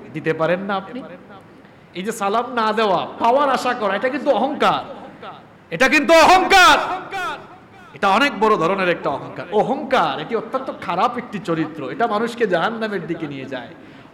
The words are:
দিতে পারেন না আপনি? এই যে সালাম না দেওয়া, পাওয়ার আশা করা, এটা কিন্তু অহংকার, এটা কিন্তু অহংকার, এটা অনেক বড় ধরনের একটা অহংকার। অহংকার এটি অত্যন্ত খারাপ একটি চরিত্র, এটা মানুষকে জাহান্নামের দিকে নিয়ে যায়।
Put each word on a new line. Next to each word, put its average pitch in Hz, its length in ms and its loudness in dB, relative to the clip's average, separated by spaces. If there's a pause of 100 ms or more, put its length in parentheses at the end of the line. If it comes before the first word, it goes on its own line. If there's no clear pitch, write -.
(140)
দিতে 156 200 -4
পারেন 160 280 0
না 202 140 -6
আপনি? 196 280 -8 (920)
এই 175 80 -10
যে 214 100 -6
সালাম 226 420 -2
না 220 180 0
দেওয়া, 190 340 2 (120)
পাওয়ার 269 320 2
আশা 247 240 0
করা, 202 220 -2
এটা 220 120 -2
কিন্তু 277 220 -2
অহংকার, 202 640 0 (760)
এটা 202 180 0
কিন্তু 302 240 4
অহংকার, 349 680 8 (1160)
এটা 202 140 0
অনেক 220 320 2
বড় 214 160 4
ধরনের 180 320 0
একটা 175 220 0
অহংকার। 139 420 -8
অহংকার 196 680 0
এটি 160 160 -4
অত্যন্ত 254 360 -6 (100)
খারাপ 220 360 -2
একটি - 200 -10
চরিত্র, 156 520 -4
এটা 165 160 0
মানুষকে 226 400 -2
জাহান্নামের 196 600 -2
দিকে 160 200 -6
নিয়ে 139 180 -10
যায়। 127 240 -10 (460)